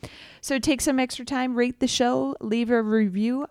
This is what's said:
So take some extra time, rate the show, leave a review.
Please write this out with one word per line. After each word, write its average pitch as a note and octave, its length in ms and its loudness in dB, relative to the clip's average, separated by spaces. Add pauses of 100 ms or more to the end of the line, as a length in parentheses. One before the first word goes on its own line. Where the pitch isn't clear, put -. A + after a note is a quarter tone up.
(400)
So C4+ 200 -2
take C#4 200 0
some C4+ 200 0
extra B3+ 240 -4
time, B3+ 320 -4
rate B3 240 0
the C4 80 2
show, C4 520 0
leave A3+ 300 -2
a A#3+ 100 4
review. A3 680 0